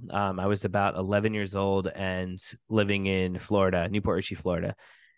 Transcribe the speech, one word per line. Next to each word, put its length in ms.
Um, 300
I 80
was 180
about 300
eleven 400
years 220
old 320
and 520
living 380
in 320
Florida, 500
Newport 260
Richey, 220
Florida. 400